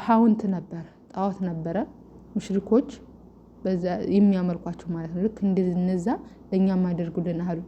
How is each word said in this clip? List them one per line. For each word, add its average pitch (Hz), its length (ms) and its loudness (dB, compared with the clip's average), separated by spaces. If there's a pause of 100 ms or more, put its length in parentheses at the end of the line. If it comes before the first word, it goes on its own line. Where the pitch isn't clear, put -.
ሐውንት 226 460 4
ነበረ፣ 170 360 -6 (260)
ጣዖት 190 340 -4
ነበረ። 170 340 -4 (540)
ሙሽሪኮች 202 600 0 (680)
በዛ 185 240 0 (240)
የሚያመልኳቸው 180 800 2
ማለት 165 200 -6
ነው። 175 120 -6
ልክ 220 180 -2
እንደዚህ 185 360 2
እነዛ 180 300 0 (380)
ለእኛም 190 400 2
አድርጉልን 170 580 -2
አሉ። 175 260 -4